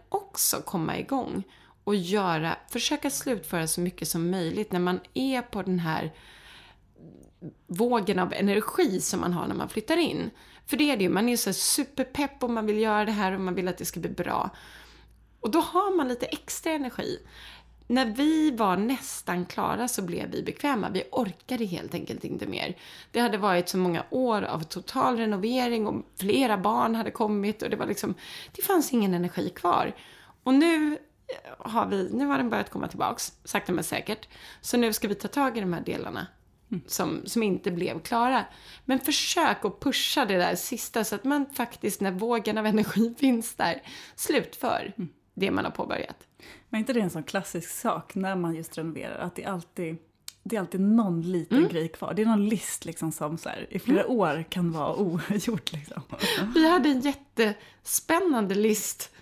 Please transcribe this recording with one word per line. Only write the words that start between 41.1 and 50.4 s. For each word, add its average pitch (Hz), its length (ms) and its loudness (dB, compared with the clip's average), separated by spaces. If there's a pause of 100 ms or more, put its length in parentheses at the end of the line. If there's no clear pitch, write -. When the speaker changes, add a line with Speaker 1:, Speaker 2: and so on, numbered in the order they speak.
Speaker 1:
att 202 80 -6
man 277 300 2
faktiskt, 226 480 -4
när 190 100 2
vågen 214 460 0
av 214 80 0
energi 214 500 4
<laughs> - 40 -10
finns 240 360 4
där, - 260 0 (340)
slutför - 840 0
Speaker 2:
Mm. 175 120 -6 (240)
Speaker 1:
det 196 180 0
man - 140 0
har - 60 -2
påbörjat. - 560 -6 (420)
Speaker 2:
Men 220 100 -2
inte 220 140 -2
det 240 60 4
är 214 40 2
en 175 60 0
sån 156 140 -8
klassisk 180 480 -6
sak - 440 -4
när 190 200 -2
man 170 200 0
just 165 220 -10
renoverar, 160 420 -6
att 175 160 -6
det - 80 -10
är - 60 -6
alltid, 170 480 -6 (460)